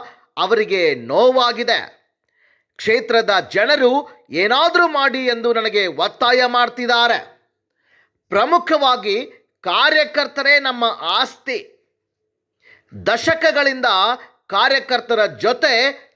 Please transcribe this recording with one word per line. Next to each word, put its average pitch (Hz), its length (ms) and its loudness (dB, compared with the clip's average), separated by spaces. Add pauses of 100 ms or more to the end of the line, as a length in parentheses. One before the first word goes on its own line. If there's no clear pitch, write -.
(380)
ಅವರಿಗೆ 185 580 0
ನೋವಾಗಿದೆ. 220 1160 0 (640)
ಕ್ಷೇತ್ರದ 220 760 0
ಜನರು 269 760 0
ಏನಾದ್ರೂ 294 580 2
ಮಾಡಿ 269 380 -2
ಎಂದು 233 280 0
ನನಗೆ 208 340 0
ಒತ್ತಾಯ 240 580 0
ಮಾಡ್ತಿದ್ದಾರೆ. 240 1040 0 (800)
ಪ್ರಮುಖವಾಗಿ 254 960 0 (360)
ಕಾರ್ಯಕರ್ತರೇ 285 1000 0
ನಮ್ಮ 254 240 -4 (180)
ಆಸ್ತಿ. 220 720 -6 (1300)
ದಶಕಗಳಿಂದ 277 800 0 (600)
ಕಾರ್ಯಕರ್ತರ 233 800 0
ಜೊತೆ 247 920 -2